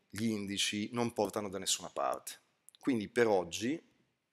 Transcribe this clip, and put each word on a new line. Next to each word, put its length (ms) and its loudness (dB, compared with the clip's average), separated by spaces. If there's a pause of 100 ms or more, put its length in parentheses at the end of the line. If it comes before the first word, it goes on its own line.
gli 140 -6
indici 720 -2
non 180 0
portano 380 0
da 100 -6
nessuna 300 -2
parte. 500 -4 (400)
Quindi 300 0
per 180 6
oggi 520 2 (540)